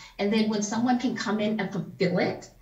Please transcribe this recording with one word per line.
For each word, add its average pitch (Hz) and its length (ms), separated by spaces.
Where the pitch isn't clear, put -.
And 202 120
then 214 160
when 214 140
someone 240 380
can 247 180
come 214 240
in 214 180
and 190 100
fulfill 175 500
it - 300